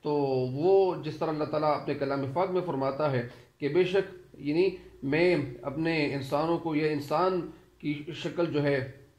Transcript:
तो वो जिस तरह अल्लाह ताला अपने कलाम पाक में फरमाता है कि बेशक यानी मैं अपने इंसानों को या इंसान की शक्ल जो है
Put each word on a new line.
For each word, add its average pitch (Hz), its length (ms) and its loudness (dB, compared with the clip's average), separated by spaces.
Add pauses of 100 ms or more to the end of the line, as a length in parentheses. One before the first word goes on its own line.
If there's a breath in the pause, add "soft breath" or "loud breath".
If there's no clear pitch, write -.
तो 151 80 0 (400)
वो 180 500 4
जिस 147 180 -8
तरह 160 100 -2
अल्लाह 151 180 -2
ताला 151 200 0
अपने 143 260 0
कलाम 139 380 -2
पाक 180 180 0
में 180 160 0
फरमाता 139 420 0
है 120 220 0 (300 loud breath)
कि 147 80 -2
बेशक 180 360 4 (360)
यानी 170 380 2 (260 loud breath)
मैं 151 560 2
अपने 156 460 0
इंसानों 147 520 0
को 165 160 -4
या 156 120 2
इंसान 156 540 0 (460 loud breath)
की 147 280 -6
शक्ल 170 320 -2
जो 147 140 0
है 139 420 0 (160)